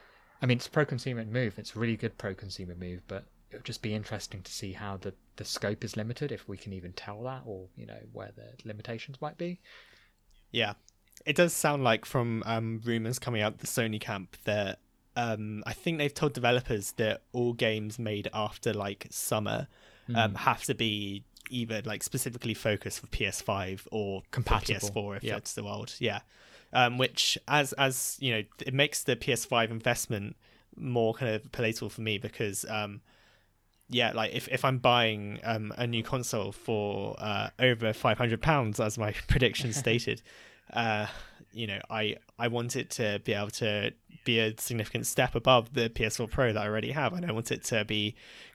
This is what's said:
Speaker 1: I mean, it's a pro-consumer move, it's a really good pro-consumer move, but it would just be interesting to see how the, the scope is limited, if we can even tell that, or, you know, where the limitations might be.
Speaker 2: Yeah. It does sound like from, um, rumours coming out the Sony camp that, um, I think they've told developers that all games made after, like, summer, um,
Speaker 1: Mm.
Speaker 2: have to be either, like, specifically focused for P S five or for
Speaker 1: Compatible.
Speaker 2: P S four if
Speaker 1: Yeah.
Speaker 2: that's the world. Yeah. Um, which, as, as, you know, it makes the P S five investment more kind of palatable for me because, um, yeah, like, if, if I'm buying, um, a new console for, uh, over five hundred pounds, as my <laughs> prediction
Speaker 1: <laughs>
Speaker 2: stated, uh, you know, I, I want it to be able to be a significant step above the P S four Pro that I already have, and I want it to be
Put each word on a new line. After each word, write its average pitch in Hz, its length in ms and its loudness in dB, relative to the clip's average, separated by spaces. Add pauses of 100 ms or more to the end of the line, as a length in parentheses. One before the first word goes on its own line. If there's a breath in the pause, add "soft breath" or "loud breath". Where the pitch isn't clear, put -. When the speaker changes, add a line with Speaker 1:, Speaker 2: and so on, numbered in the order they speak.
(420 loud breath)
Speaker 1:
I 131 60 2
mean, 123 100 6
it's - 100 -6
a - 40 -16
pro-consumer 127 540 0
move, 113 340 0
it's - 160 -10
a 107 40 -4
really 117 160 2
good 107 220 -4
pro-consumer 95 580 -8
move, 90 320 -8
but 98 180 -8 (260)
it 113 60 -14
would - 60 -16
just - 200 -8
be 107 100 0
interesting 104 480 -6
to - 100 -14
see 95 220 -8
how 98 240 -6
the, 95 160 -8 (220)
the 107 100 -10
scope - 380 -2
is 104 120 -6
limited, 110 360 -4
if - 180 -10
we 98 80 -8
can 98 160 -10
even 90 200 -10
tell 104 300 -10
that, 131 220 -8
or, 95 300 -10
you 117 100 -16
know, 107 140 -14 (120)
where 104 240 -12
the 110 120 -18 (200)
limitations 113 540 -10
might 151 160 -8
be. 175 220 -6 (920 loud breath)
Speaker 2:
Yeah. 110 240 2 (540)
It 147 80 2
does 175 180 6
sound 147 300 2
like 113 220 6
from, 117 420 0
um, 113 360 0
rumours 117 360 0
coming 113 240 0
out 110 160 0
the - 80 -8
Sony 110 340 0
camp 98 340 -8 (100)
that, 104 340 0 (360)
um, 107 520 -2
I - 60 -2
think 165 260 -2
they've 143 120 2
told 147 220 0
developers 120 600 2
that 110 280 2 (120)
all 120 200 2
games 110 460 0
made 107 340 -2
after, 107 400 -2
like, 101 380 -6
summer, 110 560 0 (400 soft breath)
um, 113 260 4
Speaker 1:
Mm. - 40 -6
Speaker 2:
have - 260 2
to 139 100 0
be 104 500 -2 (280)
either, 113 340 -2
like, 107 160 -4
specifically 120 540 -4
focused - 460 0
for - 60 -16
P - 200 0
S - 140 -4
five 98 500 -2
or 98 300 -2
for - 100 -16
Speaker 1:
Compatible. - 340 2
Speaker 2:
P - 80 2
S 101 160 -2
four 101 280 -2
if - 60 -10
Speaker 1:
Yeah. 110 100 -2
Speaker 2:
that's 107 200 -6
the 110 100 -6
world. 104 360 -8
Yeah. 104 220 0 (520 soft breath)
Um, 123 240 6
which, - 400 2 (120)
as, 143 240 4
as, 135 480 2
you 127 120 2
know, 107 100 2 (220)
it 131 80 -2
makes 143 300 4
the 123 140 2
P 127 160 0
S 117 100 0
five 113 280 2
investment 113 640 -2 (400 soft breath)
more 117 360 2
kind 110 220 0
of - 160 -6
palatable 113 380 0
for - 100 -12
me 110 180 0
because, 104 520 -4
um, 104 320 -4 (880 soft breath)
yeah, 120 240 4
like, 110 200 0
if, - 140 -4
if - 160 0
I'm 131 140 4
buying, 110 640 4
um, 110 340 -2
a 123 80 0
new 117 160 2
console 113 520 -2
for, 104 680 -2
uh, 104 300 -2 (100)
over 113 320 0
five 110 260 2
hundred 117 240 0
pounds, 135 380 2
as 107 180 0
my 107 140 -2
<laughs> - 160 -8
prediction 123 460 4
Speaker 1:
<laughs> - 0 -
Speaker 2:
stated, 117 480 0 (500 loud breath)
uh, 107 360 2 (440 loud breath)
you 113 160 -6
know, 101 220 -4
I, 110 260 -2 (240)
I 120 80 2
want 120 300 -2
it 120 140 -4
to 104 340 0
be 107 80 2
able 101 160 -2
to 104 420 0 (320)
be 117 160 4
a 110 180 2
significant 117 500 -2
step - 280 2
above 117 380 6
the 117 160 2
P 117 160 -2
S 110 100 0
four 113 140 -2
Pro 123 240 4
that 107 80 0
I 104 60 0
already 110 240 0
have, 139 200 2
and 175 140 -4
I 110 80 0
want 113 180 -2
it - 140 -4
to 110 180 2
be 107 320 0 (400 loud breath)